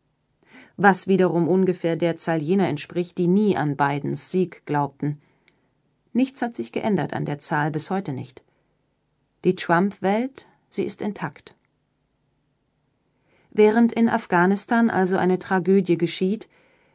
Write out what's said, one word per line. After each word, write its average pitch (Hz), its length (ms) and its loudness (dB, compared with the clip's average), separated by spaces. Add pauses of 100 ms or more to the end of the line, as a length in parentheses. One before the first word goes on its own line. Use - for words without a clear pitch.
(760)
Was 190 300 4
wiederum 180 400 2
ungefähr 180 480 0
der 165 220 0
Zahl 165 260 -2
jener 180 240 2
entspricht, 170 520 -6
die 175 100 0
nie 196 280 2
an 143 200 -2
Bidens 143 560 -4
Sieg 180 340 -4
glaubten. 147 560 -4 (920)
Nichts 262 300 -2
hat 240 140 -6
sich - 160 -10
geändert 185 400 -2
an 151 120 -6
der 147 140 -6
Zahl, 151 320 -2
bis 151 180 -6
heute 190 240 -6
nicht. 123 300 -12 (1000)
Die 185 100 2
Trump-Welt, 196 920 -2 (220)
sie - 140 -6
ist - 200 -10
intakt. 202 520 -10 (2000)
Während 220 400 4
in 226 160 2
Afghanistan 202 840 2
also 185 280 0
eine 180 200 0
Tragödie 185 580 2
geschieht, 185 520 -4 (460)